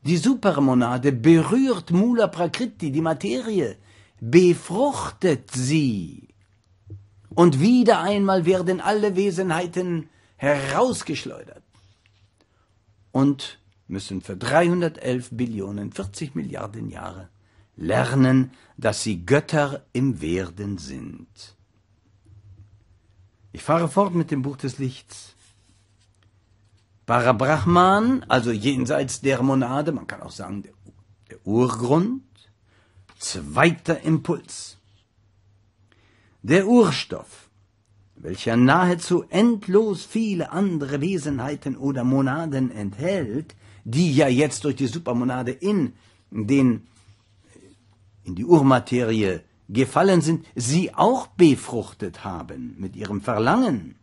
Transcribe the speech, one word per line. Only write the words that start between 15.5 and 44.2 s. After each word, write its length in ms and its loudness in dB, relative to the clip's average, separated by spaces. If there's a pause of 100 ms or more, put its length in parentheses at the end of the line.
vierzig 440 -10
Milliarden 540 -10
Jahre 400 -14 (460)
lernen, 760 2 (260)
dass 260 -2
sie 220 -6
Götter 680 0
im 280 -2
Werden 560 -6
sind. 800 -16 (2000)
Ich 120 -18
fahre 240 0
fort 260 0
mit 160 -2
dem 120 -2
Buch 160 -6
des 200 -8
Lichts. 580 -10 (1700)
Parabrahman, 1200 2
also 240 0
jenseits 720 -2
der 200 0
Monade, 500 0
man 140 -8
kann 160 -12
auch 100 -18
sagen, 320 -12
der, 100 -20 (580)
der 160 -16
Urgrund, 760 0 (960)
zweiter 840 -2
Impuls. 760 -4 (1700)
Der 160 4
Urstoff, 840 0 (640)
welcher 400 -4
nahezu 760 4
endlos 760 2
viele 440 -4
andere 520 -2
Wesenheiten 760 -4
oder 300 -4
Monaden 680 0
enthält, 840 -6 (300)
die 320 0
ja 140 4